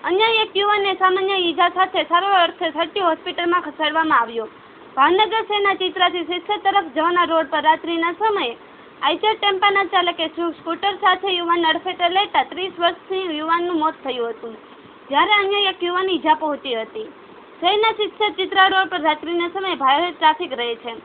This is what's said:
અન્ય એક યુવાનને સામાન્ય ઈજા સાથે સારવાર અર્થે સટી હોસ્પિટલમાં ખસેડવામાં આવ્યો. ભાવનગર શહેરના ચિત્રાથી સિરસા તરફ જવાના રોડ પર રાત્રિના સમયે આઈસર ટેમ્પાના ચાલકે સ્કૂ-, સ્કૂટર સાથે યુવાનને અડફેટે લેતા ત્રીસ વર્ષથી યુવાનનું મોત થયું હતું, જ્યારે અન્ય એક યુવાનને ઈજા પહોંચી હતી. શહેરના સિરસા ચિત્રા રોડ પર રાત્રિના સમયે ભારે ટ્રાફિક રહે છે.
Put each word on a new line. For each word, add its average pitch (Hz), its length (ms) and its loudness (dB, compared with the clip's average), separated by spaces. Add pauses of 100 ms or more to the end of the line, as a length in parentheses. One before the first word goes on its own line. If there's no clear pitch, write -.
અન્ય 381 240 2 (140)
એક 440 160 -4
યુવાનને 403 360 0
સામાન્ય 381 420 2
ઈજા 349 340 2
સાથે 359 340 0
સારવાર 359 400 4
અર્થે 339 260 -2
સટી 320 300 -4
હોસ્પિટલમાં 349 640 0
ખસેડવામાં 311 580 0
આવ્યો. 226 280 -4 (480)
ભાવનગર 370 460 4
શહેરના 403 320 0
ચિત્રાથી 359 500 -2
સિરસા 349 340 -6
તરફ 392 380 0
જવાના 349 280 2
રોડ 320 240 0
પર 302 140 -2
રાત્રિના 330 500 0
સમયે 370 400 -2 (500)
આઈસર 349 320 0
ટેમ્પાના 403 500 2
ચાલકે 349 440 0
સ્કૂ-, 330 240 -4
સ્કૂટર 339 440 -4
સાથે 370 360 0
યુવાનને 339 380 0
અડફેટે 311 400 -2
લેતા 359 340 0
ત્રીસ 339 360 -8
વર્ષથી 349 580 -2
યુવાનનું 339 420 -2
મોત 311 140 0 (100)
થયું 247 260 -4
હતું, 226 240 -12 (560)
જ્યારે 330 240 4
અન્ય 403 260 2 (100)
એક 370 140 -6
યુવાનને 359 300 0
ઈજા 311 200 2
પહોંચી 294 420 -4
હતી. 226 340 -8 (500)
શહેરના 415 320 2
સિરસા 415 380 -2
ચિત્રા 381 380 2
રોડ 381 220 2
પર 359 120 -4
રાત્રિના 311 460 -2
સમયે 370 280 -4
ભારે 285 360 2
ટ્રાફિક 311 420 0
રહે 240 220 -4
છે. 226 300 -12